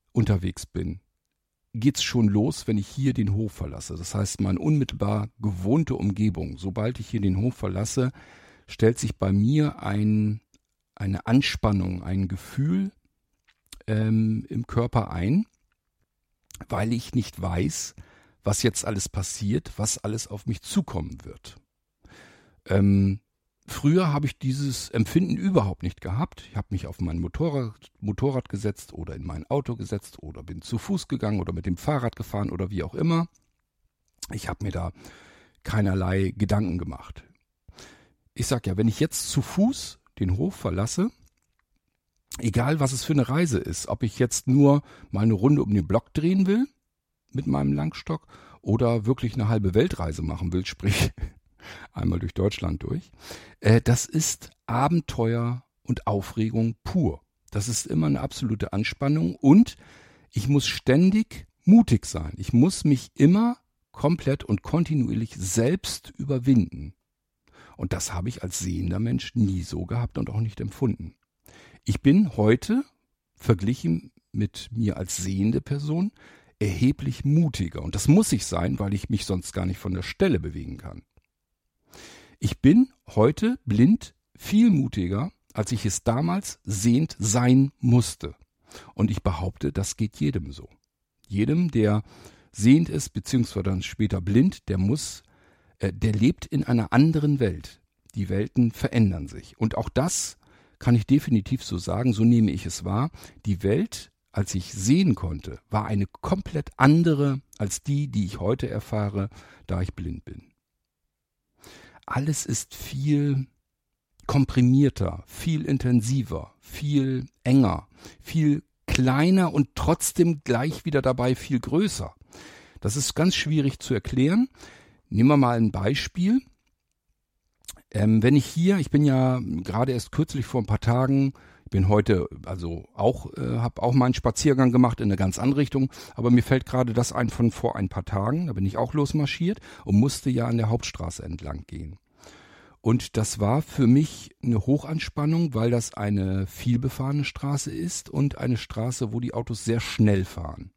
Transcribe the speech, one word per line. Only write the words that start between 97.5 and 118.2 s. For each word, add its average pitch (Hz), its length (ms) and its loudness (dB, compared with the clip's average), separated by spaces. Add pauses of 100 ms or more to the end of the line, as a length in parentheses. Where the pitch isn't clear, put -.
Die 98 140 -4
Welten 107 420 2
verändern 92 560 0
sich. - 320 -18
Und 110 180 0
auch - 120 -4
das - 500 -2 (400)
kann 120 160 4
ich 113 120 2
definitiv 131 580 2
so - 120 -6
sagen, 101 360 -2
so 110 120 2
nehme 113 280 6
ich 90 140 -6
es 85 180 -10
wahr. 104 260 -2 (360)
Die 95 160 -2
Welt, 131 500 -2 (180)
als - 240 -4
ich 87 180 -6
sehen 131 420 4
konnte, - 440 -8 (120)
war 107 160 0
eine 101 200 0
komplett - 680 -4
andere 143 640 4 (180)
als 101 240 -6
die, 143 260 -2
die 107 160 -2
ich 95 140 -8
heute 117 300 -2
erfahre, 101 600 -4 (380)
da 90 160 -4
ich - 120 -6
blind - 300 -10
bin. - 280 -20 (1500)
Alles 143 400 -4
ist - 280 -6
viel 143 720 0 (800)
komprimierter, 127 1000 2
viel 160 400 -4
intensiver, 123 920 -2
viel 135 680 -2 (180)
enger, 127 420 4 (340)